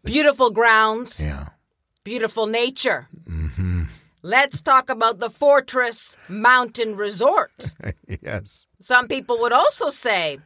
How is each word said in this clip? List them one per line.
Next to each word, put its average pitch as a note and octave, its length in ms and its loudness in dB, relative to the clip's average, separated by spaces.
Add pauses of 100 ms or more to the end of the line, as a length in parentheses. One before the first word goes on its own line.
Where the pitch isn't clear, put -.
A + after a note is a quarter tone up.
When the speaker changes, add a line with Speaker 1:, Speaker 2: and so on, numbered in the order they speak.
Speaker 1:
Beautiful C#4 460 2
grounds. A3 720 2
Speaker 2:
Yeah. C#2+ 260 -8 (540)
Speaker 1:
Beautiful A3 440 -4
nature. A3+ 600 -2 (220)
Speaker 2:
Mm-hmm. E2 540 -4 (420)
Speaker 1:
Let's C4+ 360 0
talk C4 280 2
about A3+ 300 0
the A#3 100 -6
Fortress C4 880 0 (100)
Mountain A#3 680 0
Resort. G#3 760 -2 (120)
Speaker 2:
<laughs> - 100 -8 (280)
Yes. - 460 -12 (120)
Speaker 1:
Some B3 280 0
people B3 320 -4
would A#3 120 0
also D#4 380 2
say E3+ 560 -2